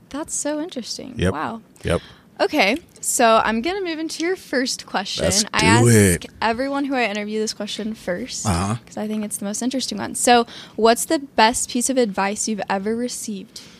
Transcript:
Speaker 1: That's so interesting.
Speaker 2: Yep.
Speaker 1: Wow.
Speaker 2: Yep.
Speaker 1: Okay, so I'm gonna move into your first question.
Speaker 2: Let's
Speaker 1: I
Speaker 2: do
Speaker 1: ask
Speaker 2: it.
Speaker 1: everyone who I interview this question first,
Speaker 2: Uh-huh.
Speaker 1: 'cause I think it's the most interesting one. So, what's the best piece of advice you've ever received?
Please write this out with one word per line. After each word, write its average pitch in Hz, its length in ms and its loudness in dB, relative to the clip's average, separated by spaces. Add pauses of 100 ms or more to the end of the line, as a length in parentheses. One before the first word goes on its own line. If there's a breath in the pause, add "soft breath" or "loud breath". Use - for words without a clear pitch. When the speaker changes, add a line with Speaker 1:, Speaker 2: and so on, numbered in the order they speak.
(100)
Speaker 1:
That's 302 240 -10
so 294 260 -4
interesting. - 560 -10
Speaker 2:
Yep. 180 160 0
Speaker 1:
Wow. 226 280 -8 (220)
Speaker 2:
Yep. 85 180 0 (400 loud breath)
Speaker 1:
Okay, 294 380 2 (220)
so 226 440 4
I'm 220 180 0
gonna 370 200 -2
move 330 180 -4
into 320 240 -6
your 370 120 0
first - 500 -4
question. - 380 -4
Speaker 2:
Let's 196 280 2
Speaker 1:
I 214 80 2
Speaker 2:
do - 60 4
Speaker 1:
ask 117 280 8
Speaker 2:
it. 98 320 6 (140)
Speaker 1:
everyone 269 460 0
who 277 80 -2
I 247 100 2
interview 208 340 -2
this 214 140 -2
question 214 420 -6
first, - 520 -6
Speaker 2:
Uh-huh. 196 380 0
Speaker 1:
'cause - 120 -20
I 214 100 -6
think 214 180 -4
it's 208 120 -8
the - 80 -8
most 208 180 -6
interesting 247 360 -4
one. 226 180 -8
So, 240 300 6 (280 loud breath)
what's 226 300 4
the 320 160 0
best 240 500 2
piece 240 180 -2
of 262 100 2
advice 202 500 0
you've 208 200 -4
ever 196 280 -2
received? 226 640 -8 (200 loud breath)